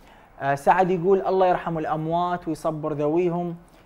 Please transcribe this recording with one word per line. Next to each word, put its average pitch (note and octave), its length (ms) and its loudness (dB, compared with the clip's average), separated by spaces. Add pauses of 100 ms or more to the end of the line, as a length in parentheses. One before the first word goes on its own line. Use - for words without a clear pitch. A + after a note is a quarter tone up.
(400)
آه، C#3 140 0
سعد F3+ 360 4
يقول: F#3+ 360 2
"الله F#3+ 200 2
يرحم E3+ 320 0
الأموات E3 680 -4
ويصبر D#3 440 -4
ذويهم، E3+ 640 -2 (300)